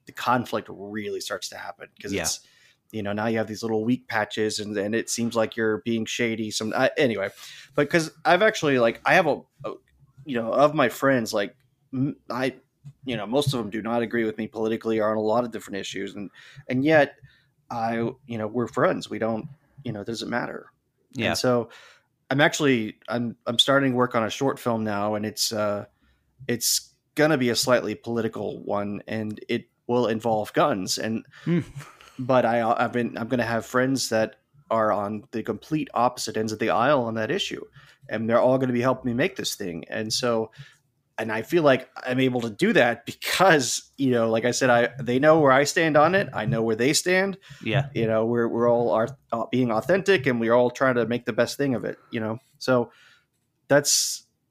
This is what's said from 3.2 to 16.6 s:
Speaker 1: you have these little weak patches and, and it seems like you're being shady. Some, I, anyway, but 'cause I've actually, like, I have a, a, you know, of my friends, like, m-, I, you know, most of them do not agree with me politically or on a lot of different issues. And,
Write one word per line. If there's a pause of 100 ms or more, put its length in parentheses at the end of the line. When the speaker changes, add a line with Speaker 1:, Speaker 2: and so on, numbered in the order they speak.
Speaker 1:
you
have
these
little
weak
patches
and,
and
it
seems
like
you're
being
shady.
Some,
I,
anyway, (460)
but
'cause (140)
I've
actually,
like,
I
have
a, (220)
a, (520)
you
know,
of
my
friends,
like, (380)
m-, (120)
I, (500)
you
know,
most
of
them
do
not
agree
with
me
politically
or
on
a
lot
of
different
issues.
And, (400)